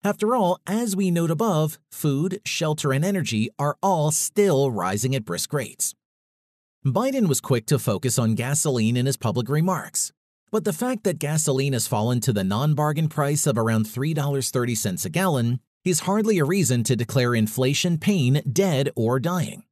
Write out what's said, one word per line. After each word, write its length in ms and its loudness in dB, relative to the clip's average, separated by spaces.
After 320 0
all, 320 2
as 260 -2
we 160 0
note 220 0
above, 480 0
food, 540 -2
shelter, 480 -2
and 140 2
energy 520 0
are 240 -2
all 300 2
still 600 2
rising 440 0
at 100 -2
brisk 280 -6
rates. 420 -6
Biden 420 2
was 120 0
quick 280 0
to 120 2
focus 400 -2
on 160 2
gasoline 640 0
in 80 0
his 120 0
public 300 -2
remarks, 640 -2
but 120 0
the 100 -2
fact 300 -4
that 160 0
gasoline 540 0
has 140 -2
fallen 320 0
to 140 0
the 100 0
non-bargain 640 0
price 380 -2
of 120 2
around 280 2
three 280 -4
dollars 360 -2
thirty 260 -2
cents 300 -4
a 40 -6
gallon 500 0
is 160 2
hardly 380 2
a 60 4
reason 380 2
to 120 0
declare 400 0
inflation 600 0
pain 440 2
dead 440 2
or 240 0
dying. 520 -4